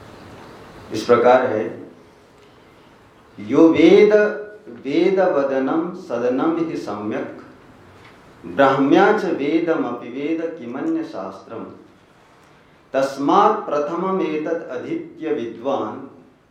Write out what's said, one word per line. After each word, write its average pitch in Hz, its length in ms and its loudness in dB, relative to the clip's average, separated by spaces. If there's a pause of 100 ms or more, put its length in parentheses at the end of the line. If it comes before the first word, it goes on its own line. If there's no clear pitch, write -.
(920)
इस 107 100 -6
प्रकार 123 420 4
है, - 460 -6 (1500)
"यो 143 300 6
वेद 190 440 8 (720)
वेदवदनं 160 1160 0
सदनं 135 680 -2
हि - 80 -8
सम्यक्, 107 640 -8 (1040)
ब्राह्म्या 143 720 4
च 196 80 -4
वेदमपि 139 840 -2
वेद 151 520 -6
किमन्य 151 440 -6
शास्त्रम्, 98 640 -14 (1300)
तस्मात् 160 760 0
प्रथममेतत् 160 1000 -4
अधीत्य 151 640 -8
विद्वान् - 720 -8 (440)